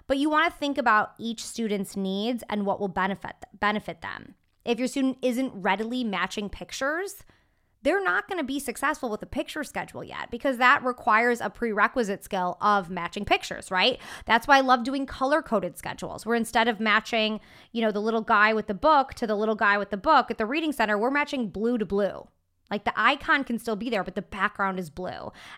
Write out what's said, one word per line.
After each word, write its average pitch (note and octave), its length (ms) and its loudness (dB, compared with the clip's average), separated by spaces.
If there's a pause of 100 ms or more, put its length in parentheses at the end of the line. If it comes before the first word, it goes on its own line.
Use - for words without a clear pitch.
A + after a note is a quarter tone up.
But C#4 100 2
you C#4+ 120 0
wanna D#4+ 220 4
think C#4+ 260 -4
about A3+ 400 4
each A3+ 260 -8
student's G3+ 540 -4
needs G3+ 500 -2
and G#3 180 -2
what G3 140 -2
will G3+ 80 -2
benefit, F#3+ 480 -4 (240)
benefit G#3 420 -2
them. - 340 -14 (300)
If A3+ 140 0
your B3 80 0
student C4 340 0
isn't B3+ 400 -2
readily A3 440 0
matching G3 420 -4
pictures, D4+ 800 -6 (560)
they're E4 200 2
not F#4 280 -2
gonna F4 160 -4
be C4+ 160 -4
successful C4+ 480 -4
with G#3+ 120 -6
a - 40 -10
picture D4 400 -6
schedule D#3 400 -10
yet - 260 -12
because B3+ 240 -2
that B3+ 300 6
requires A#3+ 560 2
a G#3 80 -4
prerequisite G#3 760 0
skill F3+ 380 -4
of G3+ 280 2
matching F#3 360 -8
pictures, - 460 -2
right? F#3+ 280 2 (260)
That's A3+ 220 4
why C#4 120 10
I - 20 8
love B3+ 240 4
doing C#4 200 -2
color-coded C4 720 0
schedules - 480 -10
where A#3 120 0
instead A3+ 320 2
of G#3+ 100 -2
matching, G#3+ 640 0 (320)
you A#3 80 -2
know, A3 100 4
the G3+ 80 -4
little A3 220 0
guy G#3+ 320 6
with G#3+ 140 -2
the G#3+ 60 -4
book C4+ 420 4
to A#3+ 120 -4
the G#3+ 80 0
little A3 200 0
guy G#3 220 4
with G3 120 -4
the G#3 80 -4
book B3+ 340 4
at A3 60 -4
the A3 80 -2
reading D4+ 260 -2
center, G#3+ 260 0
we're A#3 140 0
matching C#4+ 380 -2
blue A3+ 280 0
to G#3+ 80 -2
blue. F#3+ 400 -2 (460)
Like, G#3 140 -6
the - 100 0
icon C#4 480 2
can A#3 160 -4
still A3+ 160 -4
be A3 140 -6
there, G3+ 160 0
but F#3 100 -10
the G#3 60 -4
background F#3+ 580 -2
is F3 100 -8
blue, - 440 -10 (240)